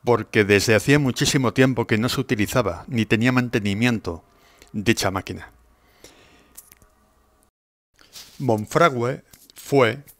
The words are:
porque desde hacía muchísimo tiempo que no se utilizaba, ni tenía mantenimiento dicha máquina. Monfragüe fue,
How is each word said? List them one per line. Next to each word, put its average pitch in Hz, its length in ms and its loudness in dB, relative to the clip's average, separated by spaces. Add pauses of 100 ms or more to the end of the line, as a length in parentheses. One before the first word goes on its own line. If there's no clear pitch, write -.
porque 110 400 2
desde 104 320 4
hacía 139 240 2
muchísimo 131 520 0
tiempo 127 340 2
que 110 120 0
no 120 100 -2
se - 120 -4
utilizaba, 104 680 -2
ni 113 180 -2
tenía 120 280 0
mantenimiento 110 920 -2 (480)
dicha 101 380 0
máquina. 95 400 -10 (3000)
Monfragüe 127 840 0 (300)
fue, 135 500 2 (160)